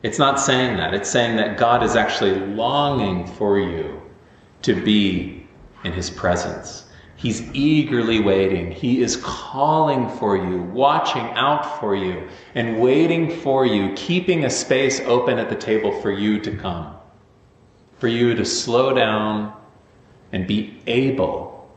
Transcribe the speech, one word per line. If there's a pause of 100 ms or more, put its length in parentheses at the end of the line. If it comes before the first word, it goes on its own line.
It's
not
saying
that.
It's
saying
that
God
is
actually
longing
for
you (640)
to
be (380)
in
his
presence. (320)
He's (100)
eagerly
waiting.
He
is
calling
for
you,
watching
out
for
you, (260)
and
waiting (100)
for
you,
keeping
a
space
open
at
the
table
for
you
to
come, (1040)
for
you
to
slow
down (800)
and
be
able